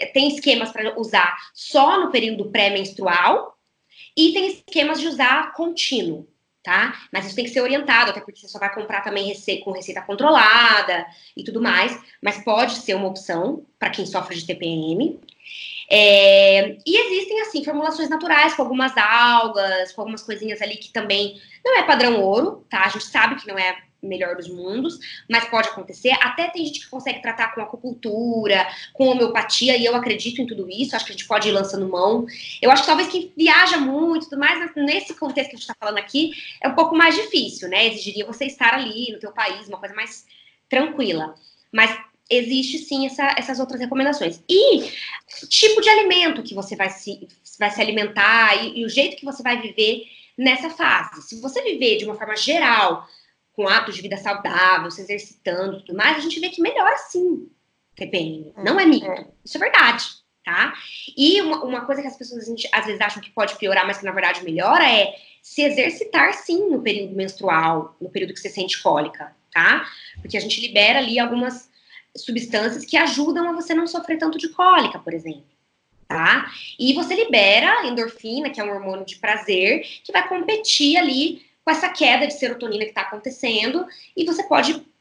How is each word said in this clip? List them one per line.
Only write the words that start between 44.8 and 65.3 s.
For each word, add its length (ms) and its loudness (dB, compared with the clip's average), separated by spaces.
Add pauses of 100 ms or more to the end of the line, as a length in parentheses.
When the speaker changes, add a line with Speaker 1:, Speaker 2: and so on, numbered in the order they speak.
Speaker 1:
tipo 340 6
de 80 6
alimento 520 4
que 120 -12
você 200 -10
vai 140 -2
se, 400 -14 (300)
vai 120 0
se 120 -2
alimentar 840 4
e, 160 -6
e 60 -2
o 20 -4
jeito 280 0
que 100 -14
você 160 -12
vai 180 -2
viver 440 -2 (340)
nessa 320 0
fase. 500 0
Se 180 -18
você 220 -8
viver 380 0
de 80 -8
uma 80 -8
forma 200 -8
geral, 720 0 (460)
com 160 -2
hábitos 280 0
de 60 -12
vida 140 -8
saudável, 760 0
se 120 -14
exercitando 760 -6
e 20 -20
tudo 160 -10
mais, 200 2
a 40 -4
gente 180 -6
vê 100 -4
que 140 -4
melhora 340 2
sim, 520 -4 (480)
T 100 -10
P 100 -4
M. 400 -8
Speaker 2:
É, 60 -16
Speaker 1:
Não 160 2
é 80 4
mito. 180 6
Speaker 2:
é. 220 -8 (180)
Speaker 1:
Isso 120 -10
é 40 -6
verdade, 440 4 (380)
tá? 300 -2 (440)
E 260 4
uma, 220 -2
uma 200 -6
coisa 160 -4
que 60 -8
as 100 -14
pessoas, 280 -16
a 20 -16
gente, 260 -8
às 140 0
vezes 140 -6
acham 200 -4
que 100 -20
pode 260 -4
piorar, 300 0
mas 120 -6
que 60 -14
na 80 -6
verdade 320 -2
melhora, 440 4
é 260 2 (280)